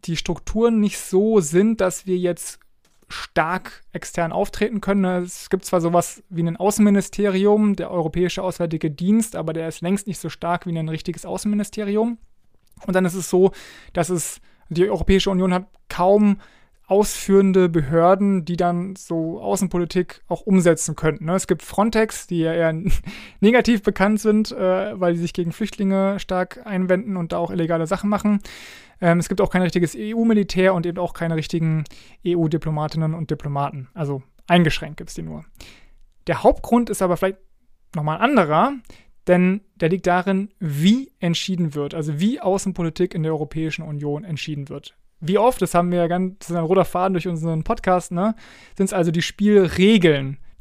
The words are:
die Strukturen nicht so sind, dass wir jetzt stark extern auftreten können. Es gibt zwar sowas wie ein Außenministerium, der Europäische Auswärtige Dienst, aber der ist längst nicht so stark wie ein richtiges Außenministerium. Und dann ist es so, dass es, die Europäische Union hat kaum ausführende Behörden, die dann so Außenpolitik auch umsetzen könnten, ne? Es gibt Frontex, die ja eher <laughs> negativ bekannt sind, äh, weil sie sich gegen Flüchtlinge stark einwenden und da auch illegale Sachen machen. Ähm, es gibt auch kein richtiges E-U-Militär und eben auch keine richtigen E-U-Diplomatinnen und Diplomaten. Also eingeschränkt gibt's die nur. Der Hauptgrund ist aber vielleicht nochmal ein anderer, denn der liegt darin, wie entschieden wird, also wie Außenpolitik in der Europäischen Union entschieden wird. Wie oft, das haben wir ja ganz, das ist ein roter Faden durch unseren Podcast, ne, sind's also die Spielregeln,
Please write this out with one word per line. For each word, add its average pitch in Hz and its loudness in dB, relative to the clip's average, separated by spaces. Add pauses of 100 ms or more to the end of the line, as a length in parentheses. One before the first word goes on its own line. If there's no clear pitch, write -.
die 165 -6
Strukturen 220 0
nicht 208 0
so 214 2
sind, 185 2
dass 185 -2
wir 185 0
jetzt 175 -4 (480)
stark - -4 (100)
extern 170 -4
auftreten 208 -2
können. 196 0
Es 180 -4
gibt 185 -2
zwar - 0
sowas 170 0
wie 170 -4
ein 170 -2
Außenministerium, 202 2
der - -6
Europäische 175 -2
Auswärtige 165 -4
Dienst, 202 0
aber 160 -4
der 160 -6
ist 160 -12
längst 190 -2
nicht 190 -8
so - -8
stark 170 -6
wie 165 -6
ein 160 -4
richtiges 160 -8
Außenministerium. 208 -2 (680)
Und 185 0
dann 185 4
ist 170 0
es 185 -6
so, 185 6 (420)
dass 170 0
es, 175 -4 (260)
die 175 2
Europäische 196 2
Union 185 0
hat 185 -2 (200)
kaum 202 4 (460)
ausführende 190 4
Behörden, 170 2
die 170 -4
dann 175 -2
so 165 -6
Außenpolitik 185 -2
auch 170 -6
umsetzen 170 2
könnten, 156 -2
ne? 170 0
Es 185 -2
gibt 160 -2
Frontex, 220 -2
die 175 -4
ja 160 0
eher 165 0
<laughs> - -2
negativ 226 4
bekannt 208 2
sind, 214 2
äh, 190 -2
weil 175 2
sie 170 -2
sich 170 -4
gegen 170 -4
Flüchtlinge 196 0
stark - -4
einwenden 185 0
und 170 -6
da 175 -4
auch 170 -2
illegale 165 -2
Sachen 190 -2
machen. 208 0 (640)
Ähm, 175 4
es 170 -2
gibt 185 -2
auch 190 2
kein 180 2
richtiges 175 0
E-U-Militär 214 2
und 170 -2
eben 175 -6
auch 175 -4
keine 165 -4
richtigen 160 -2 (420)
E-U-Diplomatinnen 160 -2
und 165 -6
Diplomaten. 143 -6
Also 143 -6 (240)
eingeschränkt 160 2
gibt's 165 -16
die - -10
nur. 160 -12 (800)
Der 160 -2
Hauptgrund 240 2
ist 202 -4
aber 175 0
vielleicht 190 -2 (580)
nochmal 156 -4
ein 226 2
anderer, 190 4 (540)
denn 180 4 (140)
der 165 0
liegt 180 -2
darin, 190 0 (100)
wie 185 2
entschieden 170 -2
wird, 143 -4
also 151 -4
wie 240 0
Außenpolitik 185 -2
in 165 -4
der 160 -2
Europäischen 156 -6
Union 147 -6
entschieden 147 -8
wird. - -14 (260)
Wie 175 2
oft, 233 2
das 180 0
haben 180 2
wir 180 2
ja 170 2
ganz, 185 -2
das - -14
ist 170 -2
ein 180 0
roter 175 4
Faden 185 0
durch 180 -2
unseren 160 -2
Podcast, 180 0
ne, 202 0 (420)
sind's 190 0
also 175 2
die 165 0
Spielregeln, 180 4 (240)